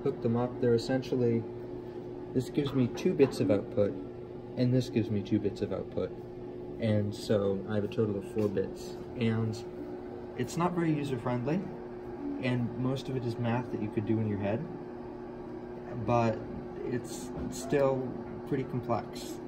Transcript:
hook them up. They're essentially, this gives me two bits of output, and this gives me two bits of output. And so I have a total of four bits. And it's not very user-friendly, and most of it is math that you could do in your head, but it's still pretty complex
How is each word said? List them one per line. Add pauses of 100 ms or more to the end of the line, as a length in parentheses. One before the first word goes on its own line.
hook
them
up.
They're
essentially, (880)
this
gives
me
two
bits
of
output, (640)
and
this
gives
me
two
bits
of
output. (680)
And
so
I
have
a
total
of
four
bits. (220)
And (800)
it's
not
very
user-friendly, (840)
and
most
of
it
is
math
that
you
could
do
in
your
head, (1400)
but (480)
it's (180)
still (400)
pretty
complex